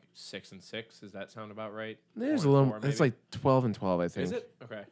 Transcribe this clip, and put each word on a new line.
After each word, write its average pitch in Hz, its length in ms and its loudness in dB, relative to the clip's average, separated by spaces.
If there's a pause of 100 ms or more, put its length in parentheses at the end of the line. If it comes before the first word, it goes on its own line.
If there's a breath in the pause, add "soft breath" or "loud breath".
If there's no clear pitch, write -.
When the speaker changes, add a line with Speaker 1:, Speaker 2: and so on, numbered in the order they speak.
(160)
Speaker 1:
six - 360 -14
and 92 120 -18
six. - 380 -12
Does 104 100 -18
that 98 200 -12
sound 107 200 -12
about 107 240 -10
right? 110 240 -8 (160)
Speaker 2:
There's 254 280 0
Speaker 1:
Four 139 140 6
Speaker 2:
a 139 40 8
Speaker 1:
and 135 100 6
Speaker 2:
little, 110 100 -6
Speaker 1:
four, 135 80 0
Speaker 2:
it's, 143 100 -2
Speaker 1:
maybe? 135 120 6
Speaker 2:
like, - 200 -14
twelve 131 320 2
and 107 120 0
twelve, 92 260 2
I 87 60 2
think. 92 180 -4
Speaker 1:
Is 190 60 -2
it? - 200 -6 (120)
Okay. 110 180 -12 (100)